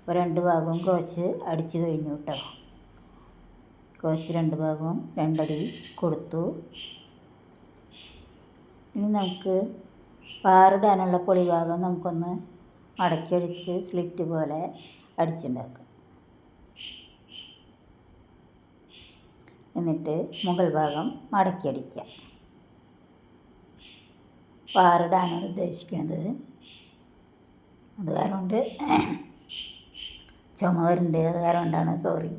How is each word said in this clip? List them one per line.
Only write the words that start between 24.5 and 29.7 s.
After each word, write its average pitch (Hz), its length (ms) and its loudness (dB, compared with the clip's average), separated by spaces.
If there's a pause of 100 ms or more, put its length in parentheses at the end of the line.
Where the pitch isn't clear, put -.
പാറിടാനാണ് 175 760 4
ഉദ്ദേശിക്കുന്നത്. 170 680 -4 (1800)
അത് 175 180 -4
കാരണം 190 240 0
കൊണ്ട് 185 180 0 (2000)